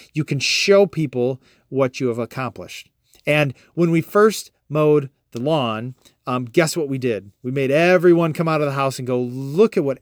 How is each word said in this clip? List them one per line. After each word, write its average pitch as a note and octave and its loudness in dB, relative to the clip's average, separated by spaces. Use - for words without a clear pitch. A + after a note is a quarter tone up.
you D3+ -4
can C#3 -4
show G3+ 2
people B2+ -2
what C3 -2
you B2+ -2
have A#2 -4
accomplished. A2+ -10
And D3 0
when E3+ 2
we E3 2
first G#3 2
mowed D3+ 2
the A#2 -8
lawn, B2 -2
um, B2+ -4
guess D#3+ -2
what D3+ -2
we C3+ -4
did? G#2 -4
We B2+ -8
made C3+ -2
everyone E3+ 4
come E3 -4
out D#3 0
of D3+ 0
the C#3 -2
house C3+ -2
and B2+ -10
go, B2 -2
"Look C#3 0
at E3+ 0
what C3+ -4